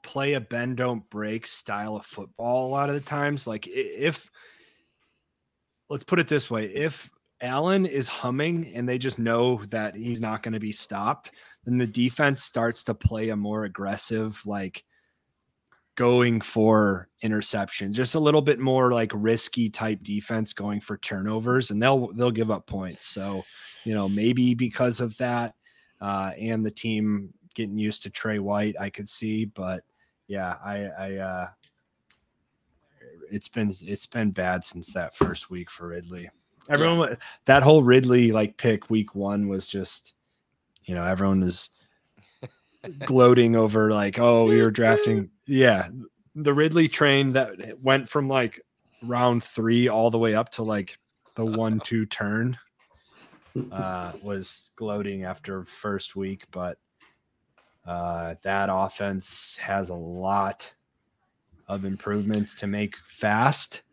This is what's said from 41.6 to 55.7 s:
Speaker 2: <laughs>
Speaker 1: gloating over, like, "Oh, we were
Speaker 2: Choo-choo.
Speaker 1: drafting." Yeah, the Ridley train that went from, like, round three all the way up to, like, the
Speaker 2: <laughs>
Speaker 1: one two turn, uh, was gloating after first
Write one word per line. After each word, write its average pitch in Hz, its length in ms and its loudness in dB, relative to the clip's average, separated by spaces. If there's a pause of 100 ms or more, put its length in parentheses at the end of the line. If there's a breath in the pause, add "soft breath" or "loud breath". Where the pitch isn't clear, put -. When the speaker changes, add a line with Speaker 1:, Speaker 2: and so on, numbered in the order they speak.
Speaker 2:
<laughs> - 640 -16
Speaker 1:
gloating 123 500 8
over, 110 340 4
like, 101 280 0
"Oh, 117 260 6
we 113 160 8
were 113 100 6
Speaker 2:
Choo-choo. 104 40 -4
Speaker 1:
drafting." 110 560 2 (160)
Yeah, 120 420 6 (460)
the 147 200 2
Ridley 160 340 4
train 139 440 4
that 110 480 -2
went 131 280 0
from, 139 200 -2
like, 131 320 -2 (420)
round 120 400 2
three 120 460 2
all 113 220 4
the 113 80 0
way 113 160 2
up 113 180 0
to, 120 100 -8
like, 104 360 -4 (360)
the 117 120 -4
Speaker 2:
<laughs> 110 120 -2
Speaker 1:
one 110 220 0
two 110 260 -2
turn, 110 520 -4 (1120 soft breath)
uh, 92 400 -8 (100)
was 98 540 -10
gloating 104 480 -6
after 95 400 -10
first - 520 -8